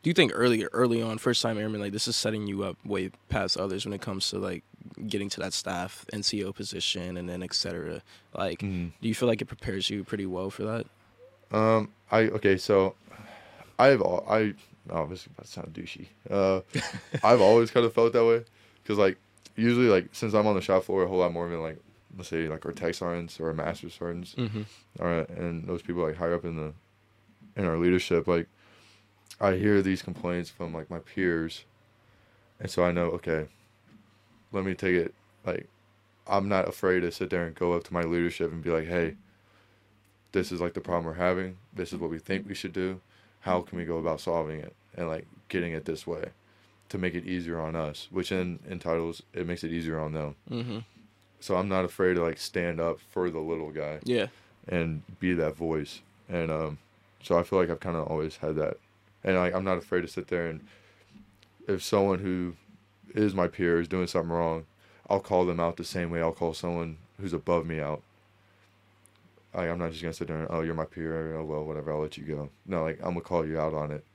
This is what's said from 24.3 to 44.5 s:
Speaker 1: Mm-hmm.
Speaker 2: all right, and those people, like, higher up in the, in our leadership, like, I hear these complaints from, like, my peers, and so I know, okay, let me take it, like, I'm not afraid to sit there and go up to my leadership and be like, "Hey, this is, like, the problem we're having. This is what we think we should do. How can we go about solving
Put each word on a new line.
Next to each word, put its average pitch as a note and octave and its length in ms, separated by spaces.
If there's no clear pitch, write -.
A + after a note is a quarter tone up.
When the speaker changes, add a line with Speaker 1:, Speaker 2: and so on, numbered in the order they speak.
Speaker 1:
Mm-hmm. A2 260
Speaker 2:
all E2+ 60
right, E2+ 240
and E2+ 360
those F2 160
people, F2 200
like, D#2 140
higher E2+ 180
up E2+ 100
in E2 120
the, D#2 160
in G2 100
our E2 120
leadership, F2 480
like, E2+ 200
I G2 140
hear G2+ 280
these F#2+ 200
complaints F2 480
from, E2 240
like, D#2+ 160
my E2+ 80
peers, E2 680
and F2+ 100
so F2+ 140
I F2 80
know, F2 200
okay, D#2+ 360
let F#2+ 120
me F#2+ 100
take F2+ 220
it, E2+ 180
like, - 220
I'm G2 220
not F#2+ 200
afraid F#2 320
to E2+ 120
sit - 180
there F2 160
and D#2+ 80
go F2 180
up F2 120
to - 100
my F2 80
leadership E2+ 500
and E2 100
be F2 80
like, D#2+ 180
"Hey, E2+ 280
this F#2 200
is, F2 80
like, F2 140
the - 60
problem E2+ 260
we're D#2+ 80
having. F#2 420
This F2+ 200
is - 80
what E2 100
we E2 80
think F#2+ 300
we G2+ 60
should F2+ 180
do. F#2 280
How F2+ 220
can F2+ 160
we F2 60
go E2 140
about D#2+ 220
solving D#2 400